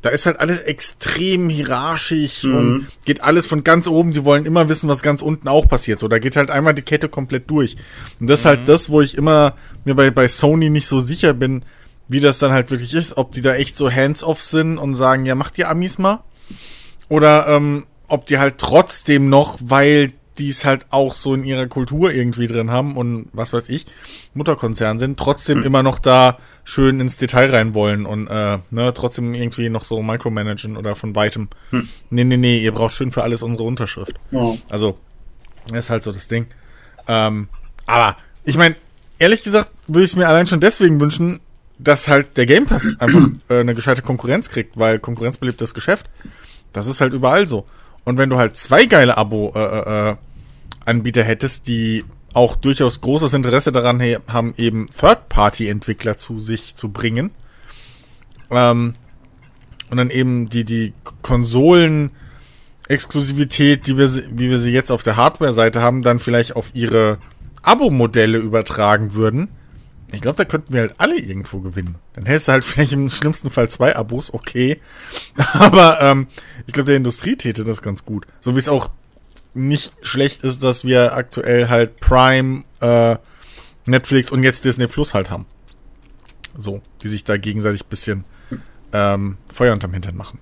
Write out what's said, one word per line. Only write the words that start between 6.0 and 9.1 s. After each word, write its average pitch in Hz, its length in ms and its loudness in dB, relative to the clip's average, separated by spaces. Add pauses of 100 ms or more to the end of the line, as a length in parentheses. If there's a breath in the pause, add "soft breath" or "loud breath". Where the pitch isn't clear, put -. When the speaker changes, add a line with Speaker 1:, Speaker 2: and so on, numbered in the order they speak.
Speaker 1:
da 117 100 2
geht 127 180 -2
halt 143 140 0
einmal 147 240 2
die 139 80 -6
Kette 151 260 -2
komplett 131 400 -6
durch. 147 280 -2 (440 loud breath)
Und 120 80 -2
das 147 120 6
ist - 40 -2
Speaker 3:
Mhm. 165 60 8
Speaker 1:
halt 127 180 2
das, 156 220 4
wo 151 100 6
ich 139 160 0